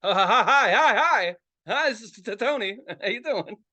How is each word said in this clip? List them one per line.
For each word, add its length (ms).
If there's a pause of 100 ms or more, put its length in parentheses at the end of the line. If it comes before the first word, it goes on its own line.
Ha, 120
ha, 120
ha, 200
hi, 260
hi, 240
hi. 400 (320)
Hi, 220
this 120
is 100
T-, 240
Tony. 420 (120)
<laughs> 120
How 60
you 140
doing? 360 (160)